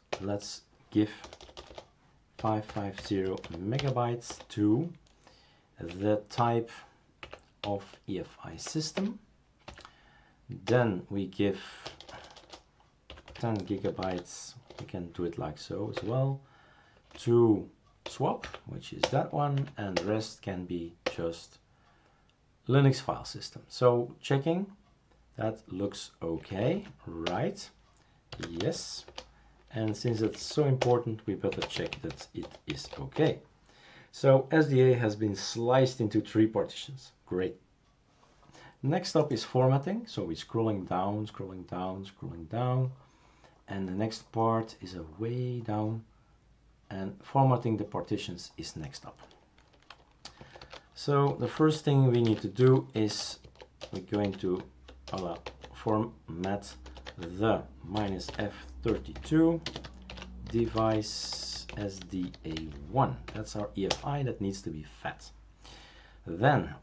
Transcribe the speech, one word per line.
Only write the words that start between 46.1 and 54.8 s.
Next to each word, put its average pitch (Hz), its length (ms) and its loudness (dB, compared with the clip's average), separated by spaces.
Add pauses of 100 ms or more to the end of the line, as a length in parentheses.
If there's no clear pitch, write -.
And 95 320 -6
formatting 123 540 4
the 104 80 -4
partitions - 720 -6
is - 180 -10
next - 320 -12
up. - 120 -16 (1800)
So 143 440 4
the 123 100 0
first 156 360 4
thing 135 260 8
we 120 120 6
need 110 180 4
to - 80 -2
do 131 460 6
is - 460 0 (520)
we're 98 80 -6
going 101 340 0
to, 92 280 -2 (460)